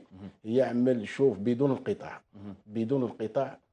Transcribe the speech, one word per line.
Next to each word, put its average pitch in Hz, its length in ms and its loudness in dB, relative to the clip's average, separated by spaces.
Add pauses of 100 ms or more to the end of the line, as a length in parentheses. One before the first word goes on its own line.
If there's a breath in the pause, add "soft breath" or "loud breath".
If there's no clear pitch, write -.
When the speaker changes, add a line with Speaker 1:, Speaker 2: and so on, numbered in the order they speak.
(120)
Speaker 1:
مهم. 98 420 -8
Speaker 2:
يعمل، 120 540 2
شوف، 131 300 2
بدون 120 320 2
انقطاع، 104 500 -4 (140)
Speaker 1:
مهم. 101 200 -14 (120)
Speaker 2:
بدون 113 360 -2
انقطاع، 117 560 -4 (140)